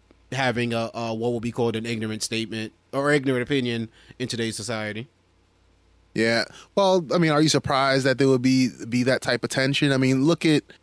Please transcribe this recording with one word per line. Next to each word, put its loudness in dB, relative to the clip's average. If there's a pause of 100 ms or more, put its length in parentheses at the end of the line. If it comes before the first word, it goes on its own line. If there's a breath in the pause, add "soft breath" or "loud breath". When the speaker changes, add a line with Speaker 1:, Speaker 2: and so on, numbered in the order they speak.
(320)
Speaker 1:
having -2
a, -4
a -6
what -2
will -4
be -6
called -2
an -8
ignorant -6
statement -6 (200)
or -2
ignorant 0
opinion -4 (300 loud breath)
in -4
today's -6
society. -8 (1040)
Speaker 2:
Yeah. 2 (300 loud breath)
Well, 4
I 2
mean, 4
are 4
you 4
surprised 2
that 2
there 4
would 4
be, 4 (200)
be 0
that 0
type -2
of -6
tension? 0
I 2
mean, 2
look 2
at, 4 (200)